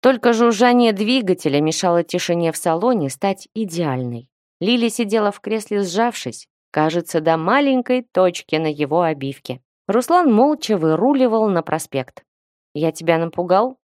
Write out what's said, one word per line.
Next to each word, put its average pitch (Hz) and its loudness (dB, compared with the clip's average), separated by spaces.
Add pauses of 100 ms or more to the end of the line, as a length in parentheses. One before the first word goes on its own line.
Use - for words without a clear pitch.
Только 247 4
жужжание 233 4
двигателя 196 0
мешало 170 0
тишине 170 -2
в - -8
салоне 175 0
стать - -6
идеальной. 135 -6 (320)
Лиля 233 0
сидела 214 -2
в - -16
кресле, 214 -4
сжавшись, 190 -4 (240)
кажется, 160 0
до 160 2
маленькой 254 0
точки 180 -2
на 156 0
его 147 0
обивке. 139 -4 (260)
Руслан 262 2
молча 247 2
выруливал 220 2
на 175 0
проспект. - -6 (500)
«Я 156 -2
тебя 165 0
напугал?» 180 0 (220)